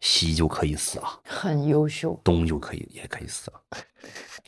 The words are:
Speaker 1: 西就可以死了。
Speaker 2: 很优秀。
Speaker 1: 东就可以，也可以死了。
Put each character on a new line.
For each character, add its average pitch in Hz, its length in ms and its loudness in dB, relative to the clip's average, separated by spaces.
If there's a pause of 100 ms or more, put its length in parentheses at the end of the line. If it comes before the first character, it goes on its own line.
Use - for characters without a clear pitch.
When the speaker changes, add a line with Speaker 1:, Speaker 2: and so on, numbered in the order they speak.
Speaker 1:
西 - 340 2
就 80 120 4
可 78 200 0
以 76 80 0
死 - 240 -4
了。 - 260 -10
Speaker 2:
很 147 420 0
优 151 220 4
秀。 160 360 -4
Speaker 1:
东 85 220 6
就 80 120 0
可 - 160 -8
以， - 160 -8
也 - 160 -16
可 - 180 -10
以 - 20 -14
死 - 240 -12
了。 - 120 -20 (840)